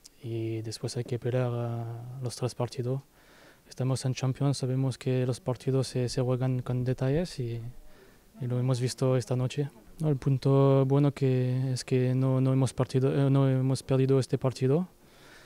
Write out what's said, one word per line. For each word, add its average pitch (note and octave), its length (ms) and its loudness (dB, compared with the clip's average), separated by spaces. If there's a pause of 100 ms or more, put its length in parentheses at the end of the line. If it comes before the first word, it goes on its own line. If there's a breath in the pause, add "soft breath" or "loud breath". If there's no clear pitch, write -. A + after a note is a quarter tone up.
(240)
y A2+ 400 -4
después A2+ 340 -8
hay A#2+ 60 -2
que A#2 160 -4
pelear, B2 340 -2
eh, A#2+ 300 -4 (400)
los B2 120 -6
tres - 200 -4
partidos. B2 480 -4 (640 loud breath)
Estamos B2+ 360 -4
en C3 120 -2
Champions, C3 420 -2
sabemos C3 400 -2
que B2+ 300 0
los B2 120 -2
partidos C3 460 -2
se, B2 240 -2
se - 120 -2
juegan B2+ 420 0
con B2 200 -2
detalles C3+ 560 -2
y, A#2 220 -6 (800 loud breath)
y B2 60 -4
lo B2 100 -2
hemos B2 240 0
visto C3 340 0
esta B2+ 200 0
noche. C3 340 -2 (300)
No, D#3 100 0
el C#3 80 2
punto C3+ 680 4
bueno C#3 260 4
que C3 600 0
es A#2+ 120 -6
que B2+ 300 2
no, C3 260 2
no C3 100 4
hemos C3 220 2
partido, C3 400 2
eh, C#3 160 4
no C#3 180 4
hemos C3 360 0
perdido C3+ 360 4
este B2+ 200 0
partido. C3+ 480 0 (580 loud breath)